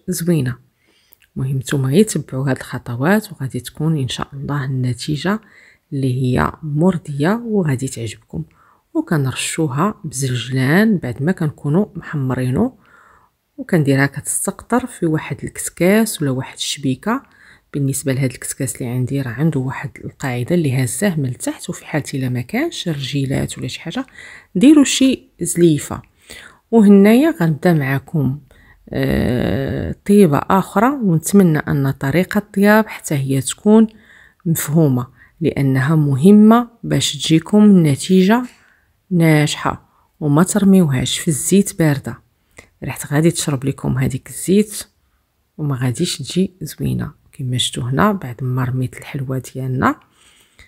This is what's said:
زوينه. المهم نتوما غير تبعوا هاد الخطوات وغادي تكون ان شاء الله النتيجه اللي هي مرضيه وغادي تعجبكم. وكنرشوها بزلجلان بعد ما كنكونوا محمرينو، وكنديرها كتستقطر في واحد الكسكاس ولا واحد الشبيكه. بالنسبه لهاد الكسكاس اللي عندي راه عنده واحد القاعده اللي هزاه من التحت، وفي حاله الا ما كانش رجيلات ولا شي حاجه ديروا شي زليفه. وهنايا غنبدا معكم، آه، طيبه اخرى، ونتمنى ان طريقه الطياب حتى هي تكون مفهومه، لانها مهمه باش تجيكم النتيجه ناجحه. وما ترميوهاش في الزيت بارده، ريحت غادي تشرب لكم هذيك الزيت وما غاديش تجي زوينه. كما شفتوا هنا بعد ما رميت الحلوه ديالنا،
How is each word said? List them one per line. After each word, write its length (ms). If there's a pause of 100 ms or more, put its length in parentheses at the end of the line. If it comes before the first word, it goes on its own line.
زوينه. 480 (800)
المهم 220
نتوما 320
غير 140
تبعوا 460
هاد 80
الخطوات 760
وغادي 280
تكون 380
ان 100
شاء 260
الله 320
النتيجه 720 (540)
اللي 300
هي 280 (120)
مرضيه 840
وغادي 420
تعجبكم. 560 (500)
وكنرشوها 1080
بزلجلان 920
بعد 260
ما 80
كنكونوا 540 (100)
محمرينو، 800 (800)
وكنديرها 480
كتستقطر 800
في 200
واحد 380
الكسكاس 760
ولا 100
واحد 240
الشبيكه. 680 (500)
بالنسبه 400
لهاد 180
الكسكاس 440
اللي 180
عندي 280
راه 100
عنده 280
واحد 300 (160)
القاعده 500
اللي 280
هزاه 360
من 60
التحت، 440
وفي 160
حاله 280
الا 160
ما 120
كانش 460
رجيلات 680
ولا 100
شي 140
حاجه 240 (500)
ديروا 280
شي 460 (120)
زليفه. 600 (680)
وهنايا 720
غنبدا 320
معكم، 640 (500)
آه، 1080 (100)
طيبه 320
اخرى، 500
ونتمنى 680
ان 340
طريقه 460
الطياب 500
حتى 280
هي 260
تكون 460 (580)
مفهومه، 640 (340)
لانها 540
مهمه 720 (160)
باش 300
تجيكم 500
النتيجه 800 (680)
ناجحه. 760 (300)
وما 240
ترميوهاش 760
في 80
الزيت 520
بارده، 400 (640)
ريحت 300
غادي 180
تشرب 340
لكم 320
هذيك 320
الزيت 540 (720)
وما 180
غاديش 420
تجي 440
زوينه. 500 (200)
كما 260
شفتوا 260
هنا 280
بعد 320
ما 200
رميت 340
الحلوه 400 (160)
ديالنا، 420 (720)